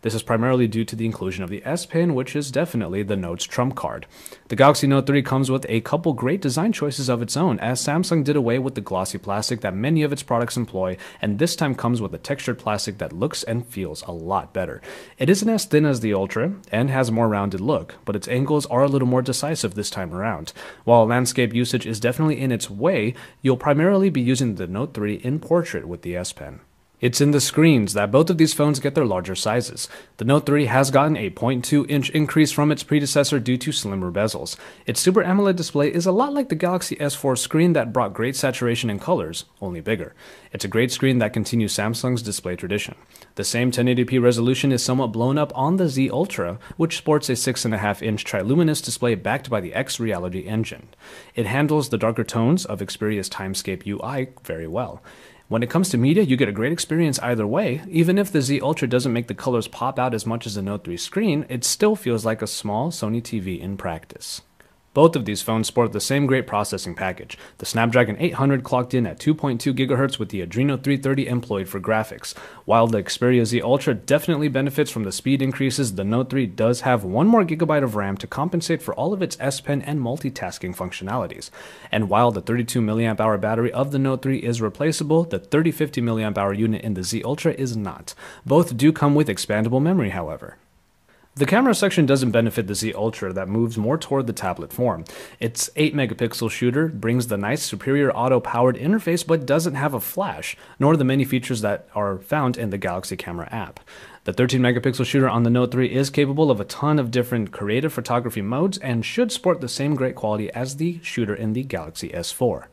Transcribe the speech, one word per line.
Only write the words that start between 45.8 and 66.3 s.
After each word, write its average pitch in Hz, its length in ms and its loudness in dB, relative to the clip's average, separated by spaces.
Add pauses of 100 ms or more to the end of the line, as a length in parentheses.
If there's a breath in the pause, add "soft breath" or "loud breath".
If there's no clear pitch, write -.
Z 135 220 0
Ultra, 117 480 -2 (180 loud breath)
which 165 200 0
sports - 320 0
a 127 60 2
six - 300 -2
and 113 80 0
a 107 60 0
half 104 240 -2
inch 107 200 -2
triluminous 143 580 0
display 120 340 -2
backed 104 340 -4
by 110 120 -2
the 87 120 -10
X - 260 -4
Reality 92 420 -4
engine. 110 480 -6 (440 loud breath)
It 117 140 -2
handles 143 420 0
the 117 80 -2
darker 113 260 0
tones 131 440 2
of 104 140 -6
Xperia's 104 500 -4
Timescape 95 560 -6
U 101 160 -6
I 131 240 -4 (160)
very 82 240 -8
well. 107 340 -6 (460 loud breath)
When 113 160 0
it 120 80 -4
comes 175 180 2
to - 80 0
media, 143 240 6
you 131 160 4
get 127 100 4
a 104 40 0
great 110 200 0
experience 160 520 0
either 113 240 0
way. 151 420 0
Even 175 300 4
if 196 120 0
the 160 80 2
Z 135 220 0
Ultra 147 260 -2
doesn't 123 240 2
make 117 140 0
the 113 80 -8
colors 120 340 -2
pop 131 300 -4
out 127 160 0
as 107 140 -4
much 113 180 -4
as 107 80 -6
the 101 80 -4
Note 98 220 -6
three 87 120 -8
screen, 156 540 -2
it 123 140 -6
still 214 320 2
feels 117 280 -2
like 110 200 -2
a - 20 -4
small 107 460 -4
Sony 113 320 -4
T 113 160 -6
V 92 200 -6
in 98 160 -6
practice. - 680 -10 (520 soft breath)
Both 160 200 8
of 123 100 -2
these 101 180 -4
phones 110 240 0
sport 117 260 0
the 104 80 -4
same 143 240 2
great 131 220 2